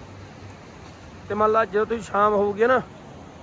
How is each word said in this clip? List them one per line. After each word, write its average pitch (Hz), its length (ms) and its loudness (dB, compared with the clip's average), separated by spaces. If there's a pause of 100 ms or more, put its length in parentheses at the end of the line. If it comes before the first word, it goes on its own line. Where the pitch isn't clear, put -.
(1300)
ਤੇ 202 60 -4
ਮੰਨ 214 160 4
ਲਾ 220 140 4
ਜਦੋਂ 208 200 0
ਤੁਸੀਂ 226 180 -4
ਸ਼ਾਮ 208 300 2
ਹੋਊਗੀ 202 320 2
ਨਾ, 247 160 4 (600)